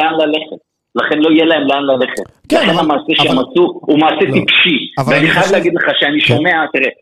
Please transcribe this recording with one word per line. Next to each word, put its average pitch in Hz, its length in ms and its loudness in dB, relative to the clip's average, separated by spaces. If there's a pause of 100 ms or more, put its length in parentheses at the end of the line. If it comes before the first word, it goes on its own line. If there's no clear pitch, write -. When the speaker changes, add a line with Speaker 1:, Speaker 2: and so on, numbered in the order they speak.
Speaker 1:
לאן 160 100 -2
ללכת. 156 440 -4 (360)
לכן 147 240 -2
לא 156 120 2
יהיה 160 140 4
להם 160 220 2
לאן 139 160 0
ללכת. 131 420 -2 (240)
Speaker 2:
כן, 311 80 2
Speaker 1:
לכן 262 140 2
Speaker 2:
אבל, 165 80 2
Speaker 1:
המעשה 156 240 0 (160)
Speaker 2:
אבל, - 100 2
Speaker 1:
שהם 131 100 0
עשו 131 420 0
הוא 151 200 0
מעשה 156 280 0
Speaker 2:
לא. 131 60 -4
Speaker 1:
טיפשי. 131 420 0 (220)
Speaker 2:
אבל 135 140 -2
Speaker 1:
ואני 139 60 2
Speaker 2:
אני 156 120 2
Speaker 1:
חייב 175 120 0
Speaker 2:
חושב, 196 140 0
Speaker 1:
להגיד 175 180 0
לך 170 100 -2 (160)
שאני 147 200 0
Speaker 2:
כן. - 60 0 (100)
Speaker 1:
שומע, 170 140 0 (220)
תראה, 131 160 -2 (140)